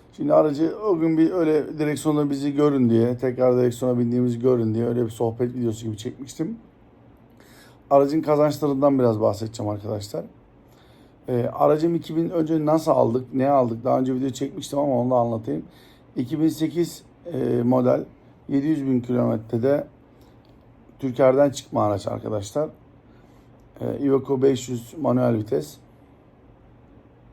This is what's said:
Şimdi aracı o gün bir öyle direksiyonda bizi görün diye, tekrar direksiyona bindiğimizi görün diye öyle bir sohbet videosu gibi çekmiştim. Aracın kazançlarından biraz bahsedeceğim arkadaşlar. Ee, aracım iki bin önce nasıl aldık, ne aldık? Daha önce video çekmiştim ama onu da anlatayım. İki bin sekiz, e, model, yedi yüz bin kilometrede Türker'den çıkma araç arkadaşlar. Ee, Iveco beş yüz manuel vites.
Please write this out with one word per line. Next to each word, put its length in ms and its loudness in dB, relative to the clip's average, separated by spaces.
Şimdi 200 -2
aracı 420 4
o 120 2
gün 200 2
bir 140 4
öyle 480 0
direksiyonda 500 0
bizi 240 -4
görün 360 4
diye, 280 2
tekrar 400 2
direksiyona 420 0
bindiğimizi 400 0
görün 340 2
diye 120 0
öyle 200 0
bir 40 -6
sohbet 460 -4
videosu 300 -4
gibi 120 -6
çekmiştim. 600 -10
Aracın 320 4
kazançlarından 760 2
biraz 220 2
bahsedeceğim 480 -2
arkadaşlar. 560 -8
Ee, 260 -2
aracım 420 4
iki 200 -6
bin 140 0
önce 360 0
nasıl 260 2
aldık, 420 2
ne 160 2
aldık? 340 2
Daha 160 2
önce 160 -2
video 140 -2
çekmiştim 500 -8
ama 200 0
onu 120 0
da 40 2
anlatayım. 500 -2
İki 240 -4
bin 80 2
sekiz, 560 -4
e, 380 -2
model, 420 2
yedi 180 0
yüz 180 -2
bin 160 0
kilometrede 840 -2
Türker'den 500 4
çıkma 340 -4
araç 240 -2
arkadaşlar. 640 -6
Ee, 200 -6
Iveco 420 0
beş 280 2
yüz 320 -10
manuel 360 2
vites. 400 -6